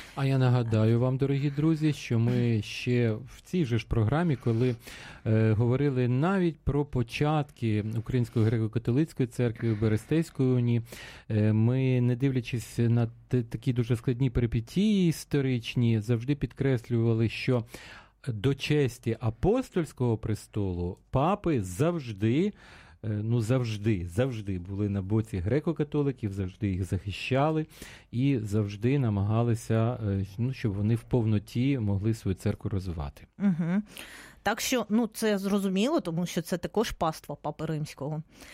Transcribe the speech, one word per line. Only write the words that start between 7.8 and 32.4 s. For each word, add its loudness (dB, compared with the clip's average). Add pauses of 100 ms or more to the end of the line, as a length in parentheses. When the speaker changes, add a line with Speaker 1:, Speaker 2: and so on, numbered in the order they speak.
Speaker 1:
Української 0
греко-католицької 0
церкви, -2
Берестейської 0
унії, 2 (480)
е, 4
ми, 4
не 2
дивлячись -2
на 4 (200)
те-, 2
такі -4
дуже 0
складні 0
перипетії 2
історичні, 0
завжди 0
підкреслювали, 0
що 0 (640)
до 0
честі 0
апостольського 0
престолу -4 (120)
папи 2
завжди, 0 (520)
е, -6
ну, 0
завжди, 0
завжди -2
були -4
на -2
боці -2
греко-католиків, -2
завжди -4
їх -2
захищали -2 (460)
і 2
завжди 0
намагалися, 0
е, 0 (120)
ну, -2
щоб -2
вони 2
в -2
повноті 0
могли 0
свою -4
церкву -4